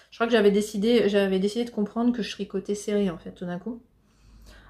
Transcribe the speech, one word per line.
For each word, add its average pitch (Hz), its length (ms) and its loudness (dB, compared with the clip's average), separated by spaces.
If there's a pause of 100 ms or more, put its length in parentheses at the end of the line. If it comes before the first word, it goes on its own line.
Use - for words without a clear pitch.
(100)
je - 60 -20
crois 233 120 0
que 240 40 -4
j'avais 202 200 6
décidé, 208 560 2
j'avais 196 320 2
décidé 208 240 -2
de 233 60 -12
comprendre 233 420 -2
que 214 100 -4
je - 80 -8
tricotais 196 460 -6
serré, 202 340 -2
en 165 80 -8
fait, 185 140 -16
tout 180 140 -12
d'un 175 120 -6
coup. 233 240 -12 (880)